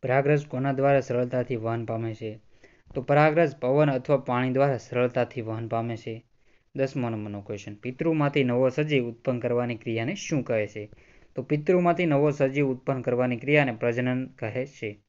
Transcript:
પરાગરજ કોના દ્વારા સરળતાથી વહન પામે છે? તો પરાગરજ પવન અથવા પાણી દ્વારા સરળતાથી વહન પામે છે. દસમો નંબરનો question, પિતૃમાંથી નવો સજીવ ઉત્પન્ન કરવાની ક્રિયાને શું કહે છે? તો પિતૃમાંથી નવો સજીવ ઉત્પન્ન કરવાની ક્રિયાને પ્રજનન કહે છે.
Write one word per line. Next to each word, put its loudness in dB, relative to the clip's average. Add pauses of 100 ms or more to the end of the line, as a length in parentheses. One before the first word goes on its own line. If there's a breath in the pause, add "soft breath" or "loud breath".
પરાગરજ 2
કોના -2
દ્વારા 4
સરળતાથી -2
વહન -4
પામે -4
છે? -10 (540 soft breath)
તો -4
પરાગરજ 4
પવન 2
અથવા 0
પાણી 0
દ્વારા 2
સરળતાથી -2
વહન -6
પામે -4
છે. -12 (500)
દસમો -2
નંબરનો -6
question, -10
પિતૃમાંથી 0
નવો 4
સજીવ 0
ઉત્પન્ન -4
કરવાની 0
ક્રિયાને -4
શું -2
કહે 0
છે? -12 (460 soft breath)
તો -6
પિતૃમાંથી 2
નવો 4
સજીવ 2
ઉત્પન્ન -2
કરવાની 0
ક્રિયાને 2
પ્રજનન 0
કહે -6
છે. -10